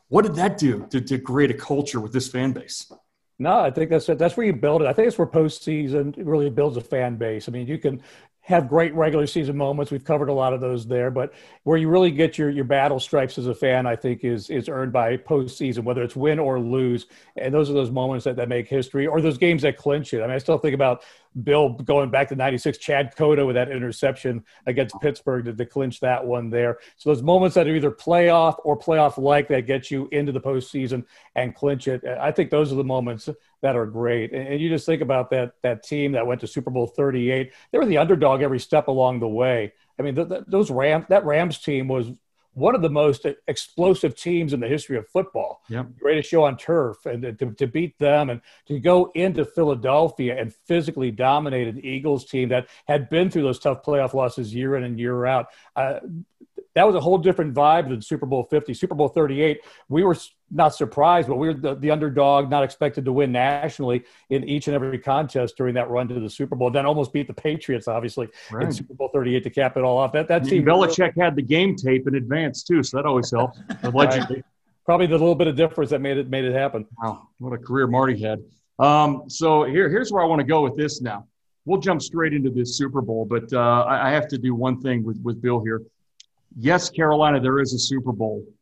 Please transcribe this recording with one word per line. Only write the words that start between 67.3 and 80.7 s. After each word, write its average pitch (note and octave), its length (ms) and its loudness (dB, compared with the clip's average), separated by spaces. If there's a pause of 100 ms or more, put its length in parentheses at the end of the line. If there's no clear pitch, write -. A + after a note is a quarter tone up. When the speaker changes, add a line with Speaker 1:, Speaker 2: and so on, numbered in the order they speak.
Speaker 2:
Patriots, D3+ 540 -4
obviously, A#2 400 -4 (220)
in G#2+ 80 -12
Speaker 1:
Right. - 160 -2
Speaker 2:
Super B2+ 220 -12
Bowl C3+ 180 -6
thirty-eight B2 300 0
to B2 80 -6
cap C3+ 260 0
it C3 60 0
all B2+ 160 2
off. B2+ 140 0
That, D#3 160 0
that E3+ 120 2
Speaker 1:
And C3 80 -2
Speaker 2:
team E3 160 2
Speaker 1:
Belichick F3 500 4
had E3+ 200 2
the C#3 80 0
game E3 320 2
tape C3 320 0
in C#3 80 0
advance, C3+ 480 -4
too, E3+ 180 2
so B2+ 160 -6
that C#3+ 80 -2
always C3 240 0
helped, A#2+ 300 0 (120)
Speaker 2:
<laughs> - 120 -8
Speaker 1:
allegedly. C3 540 2
Speaker 2:
Right. B2+ 80 -14 (380)
Probably F3 220 4
the D#3 120 2
little E3 180 4
bit E3 120 2
of D3 80 0
difference D#3+ 360 0
that C#3 100 0
made C#3 160 -2
it, C3+ 100 -4
made C3 160 -2
it B2+ 120 -2
happen. C3 320 -2 (140)
Speaker 1:
Wow, A2 260 -8 (100)
what B2 160 -10
a A#2 60 -6
career B2 260 0
Marty B2 340 2
had. G#2+ 240 -4 (360)
Um, C#3+ 480 4
so D#3 360 2
here, D3 260 2
here's A3 220 -2
where F#3+ 120 2
I - 20 4
wanna D#3 180 2
go D3+ 200 2
with A#2+ 120 -2